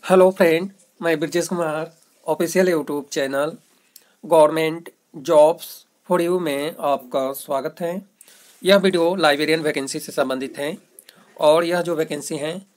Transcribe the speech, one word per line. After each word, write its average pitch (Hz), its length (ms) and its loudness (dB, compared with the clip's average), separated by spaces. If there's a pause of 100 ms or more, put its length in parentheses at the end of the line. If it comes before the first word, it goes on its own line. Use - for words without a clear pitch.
हेलो 185 260 6
फ्रेंड, 185 400 2 (300)
मैं 165 200 0
ब्रजेश 165 280 -2
कुमार, 165 440 -6 (340)
ऑफिशियल 170 420 0
YouTube 147 400 -2
चैनल 139 440 -4 (720)
Government 160 640 2 (400)
Jobs 160 400 4 (400)
for 180 120 2
You 180 200 0
में 151 400 -4
आपका 139 420 -4 (100)
स्वागत 147 480 -8
है। 170 120 -4 (680)
यह 190 140 4
वीडियो 180 380 2
लाइब्रेरियन 151 460 2
वैकेंसी 147 400 -4
से 151 120 -14
संबंधित 131 460 -4
है 147 180 -6 (640)
और 160 240 4
यह 175 180 -2
जो 170 120 -4
वैकेंसी 156 420 -6
है 151 160 -6 (240)